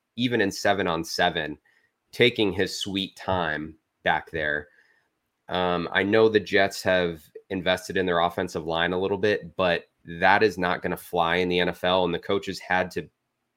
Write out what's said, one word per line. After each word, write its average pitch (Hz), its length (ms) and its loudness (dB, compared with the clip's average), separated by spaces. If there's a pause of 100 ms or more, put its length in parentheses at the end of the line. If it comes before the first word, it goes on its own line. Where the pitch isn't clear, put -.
(180)
even 120 220 0
in 98 120 2
seven 98 340 0
on 82 180 0
seven, 82 540 -2 (540)
taking 117 420 2
his 107 240 -2
sweet 95 380 -4
time 80 600 -4 (280)
back 82 260 -2
there. 76 380 -4 (800)
Um, 87 420 -2
I 95 120 2
know 110 260 6
the 107 100 4
Jets 98 440 0
have 90 400 0 (260)
invested 92 480 -2
in 92 80 0
their 87 140 2
offensive 85 480 -2
line 85 260 0
a 90 60 -2
little 95 180 -2
bit, 98 380 -2
but 87 300 0 (200)
that 92 380 4
is 92 160 2
not 90 240 -2
gonna 90 120 -4
fly 85 420 0
in 90 120 0
the 90 100 2
N 87 100 2
F 87 140 -6
L. 90 220 2
And 85 80 0
the 82 60 -2
coaches 98 400 -4
had 92 320 -2
to - 180 -8 (480)